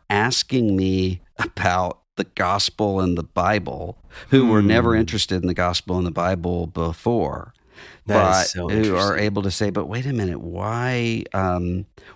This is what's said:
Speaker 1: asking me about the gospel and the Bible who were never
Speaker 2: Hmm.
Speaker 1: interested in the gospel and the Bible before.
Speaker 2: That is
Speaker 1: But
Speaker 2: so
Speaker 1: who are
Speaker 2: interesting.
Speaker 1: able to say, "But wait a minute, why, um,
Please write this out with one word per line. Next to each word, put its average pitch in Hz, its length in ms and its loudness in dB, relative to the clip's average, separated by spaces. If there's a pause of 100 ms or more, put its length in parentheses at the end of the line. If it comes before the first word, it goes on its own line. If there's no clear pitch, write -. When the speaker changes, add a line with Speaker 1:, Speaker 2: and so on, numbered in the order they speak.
Speaker 1:
asking 110 680 2
me 95 440 0 (160)
about 90 600 -2 (160)
the 98 80 -4 (120)
gospel 98 680 0
and 87 160 0
the 82 60 -4
Bible 90 760 -4 (320)
who 135 180 6
were 107 140 6
never 113 340 4
Speaker 2:
Hmm. 110 60 2
Speaker 1:
interested 95 400 -2
in 90 60 -2
the 90 60 0
gospel 90 440 -2
and 90 100 0
the 85 40 -4
Bible 87 560 -2
before. 82 840 -4 (540)
Speaker 2:
That 107 240 4
is 95 60 4
Speaker 1:
But 92 100 2
Speaker 2:
so 87 220 -4
Speaker 1:
who 98 40 0
are 107 40 2
Speaker 2:
interesting. 98 480 2
Speaker 1:
able 101 180 -2
to 95 80 -2
say, 104 180 -2
"But 90 160 -4
wait 117 200 -6
a 143 80 -2
minute, 98 280 -2
why, 117 840 -2 (100)
um, 90 520 -2 (300)